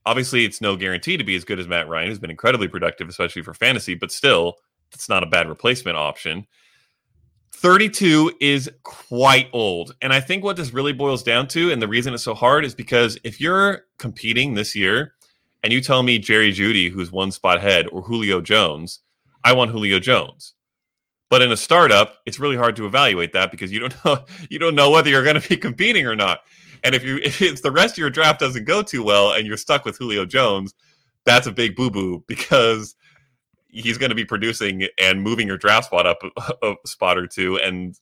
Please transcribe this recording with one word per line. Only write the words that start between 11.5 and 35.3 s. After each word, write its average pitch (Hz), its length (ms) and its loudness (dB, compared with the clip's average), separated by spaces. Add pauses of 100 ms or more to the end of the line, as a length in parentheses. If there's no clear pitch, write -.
and 123 80 -4
the 110 80 -2
reason 120 240 -4
it's 117 100 -10
so 113 120 -6
hard, 139 300 2
is 127 100 -8
because 120 500 0
if 113 160 -12
you're 190 440 0 (140)
competing 120 560 -4
this 104 200 -4
year 104 400 -2 (480)
and 110 100 0
you 127 80 2
tell 131 220 2
me 123 160 2
Jerry 107 340 2
Jeudy, 98 380 0
who's 90 220 -8
one 95 180 -2
spot 90 280 0
ahead, 90 340 2
or 90 100 -10
Julio 101 380 -2
Jones, 85 600 -2 (440)
I 120 100 6
want 120 160 2
Julio 104 280 0
Jones. 92 560 -2 (760)
But 127 120 6
in 123 100 4
a 110 40 0
startup, 120 600 4 (100)
it's - 140 -12
really 139 160 -2
hard 117 200 0
to 107 100 -8
evaluate 98 460 0
that 92 180 0
because 95 220 -10
you 107 80 -4
don't 127 200 -8
<laughs> - 40 -6
know, 139 200 0 (260)
you 156 80 -10
don't 160 160 0
know 143 160 6
whether 160 180 6
you're 135 160 4
gonna 151 160 2
be - 160 -2
competing 196 500 -2
or 113 100 -4
not. 95 240 0 (420)
And 131 120 2
if 127 80 0
you, 135 200 -6
if - 180 -4
it's 160 220 0
the 143 100 -2
rest 214 220 2
of - 40 -12
your 151 120 -2
draft 151 300 2
doesn't 127 240 -4
go 185 180 0
too 135 200 -6
well 101 300 6
and 107 140 -2
you're 107 100 -8
stuck 139 300 -2
with 104 100 -6
Julio 104 300 -4
Jones, 98 480 0 (500)
that's 120 220 4
a 113 60 -6
big 110 240 -2
boo-boo 98 520 -4
because 113 640 2 (760)
he's 113 300 -4
gonna 127 160 -2
be 113 100 -4
producing 101 600 -4 (120)
and 95 240 2
moving 110 260 -2